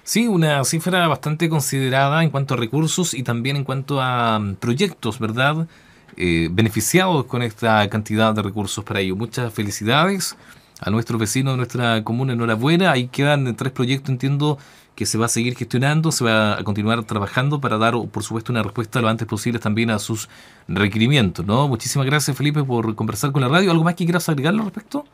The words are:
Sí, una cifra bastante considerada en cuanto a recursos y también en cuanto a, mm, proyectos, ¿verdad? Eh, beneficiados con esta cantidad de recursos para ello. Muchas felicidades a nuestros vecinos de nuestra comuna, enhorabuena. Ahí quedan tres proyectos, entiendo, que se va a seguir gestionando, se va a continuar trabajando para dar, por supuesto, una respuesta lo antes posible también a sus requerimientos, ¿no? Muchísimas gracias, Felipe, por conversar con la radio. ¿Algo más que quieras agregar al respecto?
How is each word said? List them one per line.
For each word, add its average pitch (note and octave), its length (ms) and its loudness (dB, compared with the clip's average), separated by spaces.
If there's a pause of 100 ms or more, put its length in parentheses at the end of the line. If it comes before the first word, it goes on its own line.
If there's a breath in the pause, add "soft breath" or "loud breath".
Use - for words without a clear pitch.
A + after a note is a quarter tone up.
Sí, A#3 240 0
una D#3 380 2
cifra F3 420 0
bastante D3+ 400 0
considerada C#3 760 0
en D#3+ 80 2
cuanto C3+ 260 -2
a - 20 0
recursos D#3 560 0
y C3 100 -4
también A#2+ 320 -2
en C#3 80 -2
cuanto C3+ 380 -2
a, A#2+ 360 2
mm, G2+ 180 -2
proyectos, A#2+ 640 -2
¿verdad? C3 480 0 (520 loud breath)
Eh, E2 340 2
beneficiados B2+ 720 2
con A#2+ 180 -4
esta A2 480 2
cantidad A2 440 2
de G#2+ 80 0
recursos G2+ 420 -4
para G2+ 160 -4
ello. F#2+ 160 0
Muchas A#2 380 -6
felicidades C3+ 840 -2 (460 loud breath)
a - 80 -6
nuestros A2+ 280 -2
vecinos C3 360 0
de B2+ 40 -2
nuestra A#2+ 460 0
comuna, A#2 300 -2
enhorabuena. B2 580 2
Ahí B2+ 160 0
quedan C3+ 480 0
tres C3 160 -4
proyectos, C3+ 380 -2
entiendo, C#3 480 0 (380 loud breath)
que G#2 100 -4
se - 120 -2
va A2+ 80 2
a A#2 40 0
seguir A#2+ 260 0
gestionando, D3 560 0
se B2+ 140 0
va A2 340 4
a F#2+ 40 -6
continuar G#2+ 420 0
trabajando B2+ 560 -2
para A2 160 0
dar, A2+ 160 2 (180)
por A2+ 100 -6
supuesto, A2+ 300 -6
una A2+ 120 0
respuesta A2+ 360 -4
lo A2 80 2
antes A2+ 180 0
posible A#2 340 -2
también A2+ 320 0
a G#2+ 80 0
sus - 280 -6 (400 loud breath)
requerimientos, G#2 800 2
¿no? C3 240 2
Muchísimas C3 360 -2
gracias, C#3+ 300 0
Felipe, D3 300 0
por A2+ 300 0
conversar A2+ 360 -2
con C#3 100 2
la B2 60 2
radio. F3 240 2
¿Algo E3 140 4
más F3 100 0
que F#3 80 -4
quieras E3+ 240 0
agregar D#3 260 0
al G#3+ 60 0
respecto? B3 540 -8